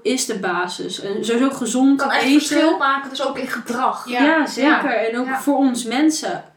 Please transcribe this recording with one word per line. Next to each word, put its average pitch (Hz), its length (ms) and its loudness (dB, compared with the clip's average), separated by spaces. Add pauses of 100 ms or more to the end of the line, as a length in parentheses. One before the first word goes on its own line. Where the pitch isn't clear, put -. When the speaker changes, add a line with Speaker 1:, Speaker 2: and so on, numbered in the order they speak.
Speaker 1:
is 254 240 -2
de 214 120 -4
basis. 180 600 -6
En 202 240 -6
sowieso 240 260 2
gezond 262 500 2
Speaker 2:
Kan 277 100 0
echt 330 140 2
Speaker 1:
eten. 277 160 6
Speaker 2:
verschil 311 380 2
maken, 269 320 0
dus 277 180 -4
ook - 100 -6
in 247 80 -6
gedrag. 240 600 -4
Speaker 1:
Ja, 247 160 0
Speaker 3:
Ja. 302 220 2
Speaker 1:
zeker. 254 240 0
Speaker 2:
Ja. 269 240 0
Speaker 1:
En 226 240 -2
ook 254 80 -2
Speaker 2:
Ja. 262 140 -4
Speaker 1:
voor 277 160 0
ons 247 280 2
mensen. 247 600 0 (120)